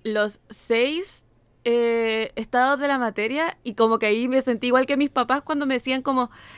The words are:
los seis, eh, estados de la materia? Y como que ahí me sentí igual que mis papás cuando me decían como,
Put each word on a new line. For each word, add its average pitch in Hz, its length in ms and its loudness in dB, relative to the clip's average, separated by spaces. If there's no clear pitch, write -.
los 214 460 -2
seis, 285 760 -2
eh, 233 720 0
estados 254 440 0
de 285 80 -2
la 277 120 0
materia? 240 640 -2
Y 226 100 -8
como 226 260 4
que 226 60 0
ahí 226 220 2
me 262 140 2
sentí 247 260 -2
igual 254 180 4
que 285 100 0
mis 285 140 0
papás 254 320 -2
cuando 294 240 -4
me 269 80 0
decían 262 300 -2
como, 254 260 0